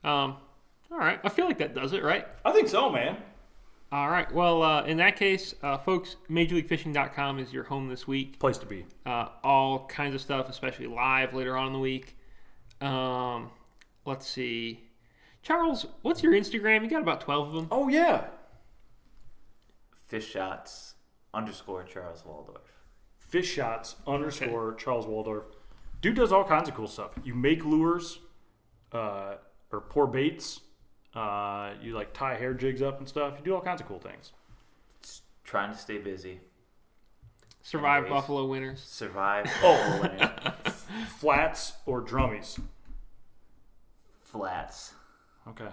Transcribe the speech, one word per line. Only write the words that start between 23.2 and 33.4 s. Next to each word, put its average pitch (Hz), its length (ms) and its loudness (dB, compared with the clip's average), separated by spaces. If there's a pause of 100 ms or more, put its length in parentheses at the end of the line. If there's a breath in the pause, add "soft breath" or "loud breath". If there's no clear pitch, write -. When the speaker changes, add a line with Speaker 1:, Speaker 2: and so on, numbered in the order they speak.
Speaker 2:
shots 113 460 -4 (100)
underscore 135 680 -2
Charles 117 320 -2
Waldorf. 107 380 -4
Speaker 1:
Okay. - 100 -20 (460 soft breath)
Speaker 2:
Dude 220 140 2
does - 160 6
all 190 120 8
kinds 160 240 4
of - 80 -6
cool 110 120 -6
stuff. - 240 -10 (120)
You 123 120 -8
make 151 280 4
lures, 165 560 2 (720)
uh, 101 440 -6 (360)
or 104 100 -6
pour 143 260 4
baits. 139 520 -2 (560)
Uh, 101 560 -4 (100)
you, 113 120 -8
like, 104 200 -6
tie 131 220 -2
hair 127 180 -2
jigs 127 280 -2
up 139 180 -2
and 135 80 -10
stuff. 143 300 -2
You 147 80 -16